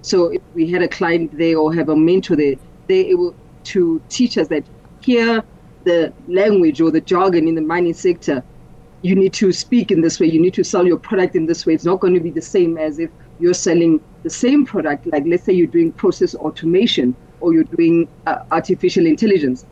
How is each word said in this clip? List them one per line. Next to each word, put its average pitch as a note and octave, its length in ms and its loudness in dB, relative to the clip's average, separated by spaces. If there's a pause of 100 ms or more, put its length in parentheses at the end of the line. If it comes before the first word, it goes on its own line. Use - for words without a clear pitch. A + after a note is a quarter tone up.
So E3+ 300 0
if - 100 -6 (120)
we E3 140 0
had F3 140 -2
a E3 60 0
client E3 500 -4
there E3 180 2
or D#3 160 0
have D#3+ 160 -2
a D#3 60 0
mentor E3+ 400 2
there, C#3+ 220 0 (320)
they're F#3 180 2
able F3 260 0 (380)
to E3 380 0
teach - 300 -2
us D#3+ 100 -2
that D3+ 160 -4 (360)
here, A#3 440 0 (400)
the E3+ 280 0 (140)
language F3+ 540 2
or E3 100 2
the D#3 100 2
jargon F3+ 460 0
in E3 80 0
the D#3+ 80 -4
mining E3+ 320 -2
sector, E3 480 -2 (600)
you F#3 120 0
need F#3+ 200 2
to F#3+ 180 2
speak G#3+ 400 -2
in E3 80 2
this E3 180 0
way, F3 80 2
you D#3+ 140 2
need F#3 140 2
to F3+ 100 0
sell F3+ 200 0
your F3 140 2
product F#3 380 -2
in D#3+ 100 -2
this E3 180 -4
way. D#3+ 100 0
It's D#3+ 100 -4
not F#3 160 0
gonna F3+ 200 2
be E3 100 -6
the D#3 120 -8
same E3 340 0
as D#3 220 -4
if E3 120 -6 (280)
you're F3 160 2
selling E3 460 2 (240)
the E3 60 -6
same C4 360 0
product, D3+ 400 -4
like, D3+ 200 -2
let's F3 180 -2
say G3+ 80 0
you're F3+ 160 2
doing E3+ 240 0
process - 420 -2
automation D#3+ 800 -2 (260)
or E3+ 140 0
you're D#3+ 100 4
doing, E3 440 0 (180)
uh, D#3 240 -4
artificial F3 560 0
intelligence. D#3 640 0